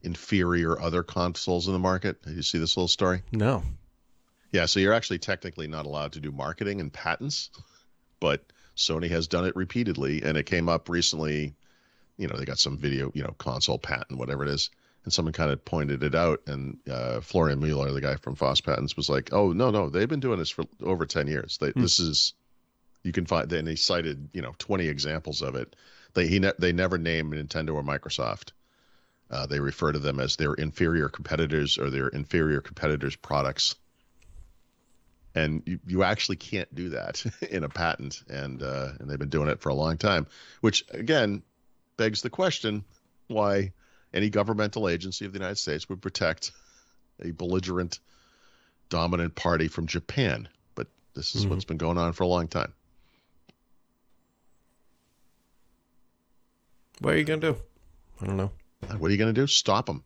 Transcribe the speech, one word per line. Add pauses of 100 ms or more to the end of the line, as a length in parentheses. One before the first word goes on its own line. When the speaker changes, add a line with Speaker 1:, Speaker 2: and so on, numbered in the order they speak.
Speaker 1:
inferior
other
consoles
in
the
market?
Did
you
see
this
little
story? (100)
Speaker 2:
No. (880)
Speaker 1:
Yeah,
so
you're
actually
technically
not
allowed
to
do
marketing
and
patents, (720)
but (320)
Sony
has
done
it
repeatedly,
and
it
came
up
recently. (600)
You
know,
they
got
some
video,
you
know,
console
patent,
whatever
it
is, (340)
and
someone
kind
of
pointed
it
out,
and, (120)
uh,
Florian
Mueller,
the
guy
from
Foss
Patents,
was
like,
"Oh,
no,
no,
they've
been
doing
this
for (180)
over
ten
years.
They,
Speaker 2:
Hmm.
Speaker 1:
this
is, (680)
you
can
find,"
and
he
cited,
you
know,
twenty
examples
of
it. (380)
They,
he
ne-,
they
never
name
Nintendo
or
Microsoft. (800)
Uh,
they
refer
to
them
as
their
inferior
competitors
or
their
inferior
competitors'
products. (1600)
And
you,
you
actually
can't
do
that (200)
<laughs>
in
a
patent,
and,
uh,
and
they've
been
doing
it
for
a
long
time, (360)
which,
again, (540)
begs
the
question (420)
why (400)
any
governmental
agency
of
the
United
States
would
protect (680)
a
belligerent, (880)
dominant
party
from
Japan. (260)
But (280)
this
is
Speaker 2:
Mm-hmm.
Speaker 1:
what's
been
going
on
for
a
long
time. (4000)
Speaker 2:
What
are
you
gonna
do? (640)
I
don't
know. (460)
Speaker 1:
What
are
you
gonna
do?
Stop
'em.